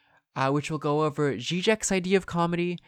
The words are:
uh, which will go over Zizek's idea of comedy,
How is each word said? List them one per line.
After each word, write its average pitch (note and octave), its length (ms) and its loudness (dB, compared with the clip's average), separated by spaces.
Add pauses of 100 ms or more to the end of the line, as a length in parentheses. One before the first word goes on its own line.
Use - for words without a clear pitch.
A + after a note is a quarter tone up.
(360)
uh, C3+ 140 2
which D3 200 0
will D#3 80 -4
go D3+ 260 0
over D3 320 0
Zizek's F3+ 540 0
idea F#3+ 280 2
of F3+ 80 -2
comedy, E3+ 600 0